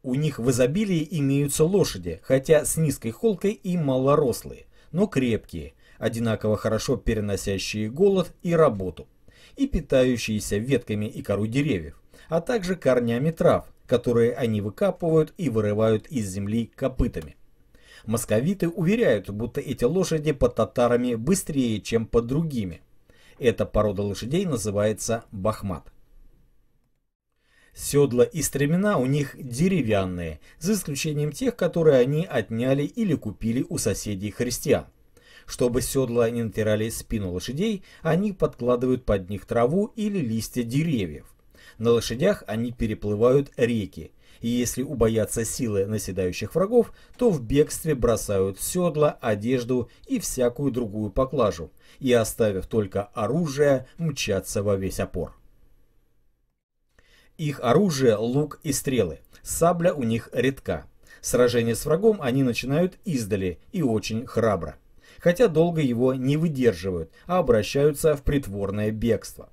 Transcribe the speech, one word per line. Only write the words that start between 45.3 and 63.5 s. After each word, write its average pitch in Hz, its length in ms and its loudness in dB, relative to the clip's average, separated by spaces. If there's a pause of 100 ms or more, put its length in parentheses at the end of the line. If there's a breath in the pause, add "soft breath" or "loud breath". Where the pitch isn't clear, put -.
силы 104 400 -2
наседающих 98 680 -4
врагов, 214 380 2 (260 soft breath)
то 247 100 2
в 151 140 0
бегстве 143 540 0
бросают 101 640 0
седла, 151 600 0
одежду 120 720 -2 (160 soft breath)
и 262 140 -4
всякую 127 500 -2
другую 107 400 -4
поклажу, 120 600 -2 (260 soft breath)
и, 123 140 2
оставив 107 560 2
только 101 460 -2
оружие, 139 760 0 (100)
мчатся 110 640 -4
во 101 140 0
весь 95 240 -6
опор. 90 340 -6 (2000 soft breath)
Их 147 220 -4
оружие — 135 580 4
лук 127 460 -2
и 147 100 -4
стрелы, 107 460 -2 (240 soft breath)
сабля 170 500 2
у 135 120 -4
них 113 280 -2
редка. 117 540 -2 (340 loud breath)
Сражение 117 540 2
с - 100 -6
врагом 202 380 2
они 135 220 2
начинают 139 600 0
издали 101 540 -2 (140)